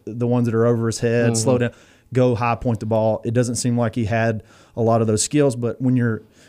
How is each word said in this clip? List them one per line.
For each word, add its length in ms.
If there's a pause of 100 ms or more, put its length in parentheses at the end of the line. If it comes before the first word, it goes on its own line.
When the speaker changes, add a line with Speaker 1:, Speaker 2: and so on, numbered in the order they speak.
Speaker 1:
the 240
ones 200
that 60
are 120
over 220
his 120
head, 280
Speaker 2:
Mm-hmm. 80
Speaker 1:
slow 240
down, 120 (400)
go 240
high, 200
point 260
the 40
ball. 380
It 100
doesn't 220
seem 220
like 180
he 100
had 380 (320)
a 60
lot 180
of 80
those 160
skills, 320
but 260
when 140
you're, 280 (260)